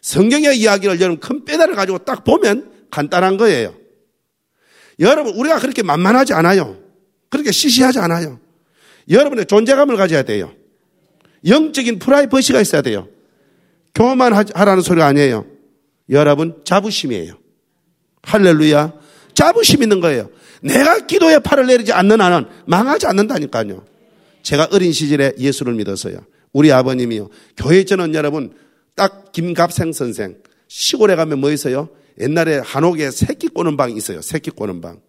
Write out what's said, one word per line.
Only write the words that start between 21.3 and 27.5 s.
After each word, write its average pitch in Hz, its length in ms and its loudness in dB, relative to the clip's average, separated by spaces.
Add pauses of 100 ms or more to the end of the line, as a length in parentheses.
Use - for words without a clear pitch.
팔을 269 280 0
내리지 233 240 2
않는 202 300 4
한은 175 240 2 (200)
망하지 254 420 0
않는다니까요. 147 760 -4 (600)
제가 156 280 0
어린 185 200 2
시절에 143 480 0
예수를 127 360 -4
믿었어요. 95 440 -8 (320)
우리 147 200 4
아버님이요. 123 580 0 (280)